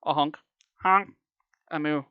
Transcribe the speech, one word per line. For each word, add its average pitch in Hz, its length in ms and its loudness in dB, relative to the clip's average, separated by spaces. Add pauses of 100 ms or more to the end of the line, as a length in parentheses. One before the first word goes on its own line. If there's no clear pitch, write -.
A - 140 -4
honk. 147 240 -2 (460)
Honk. 190 320 2 (520)
A 165 100 -10
moo. 151 340 -2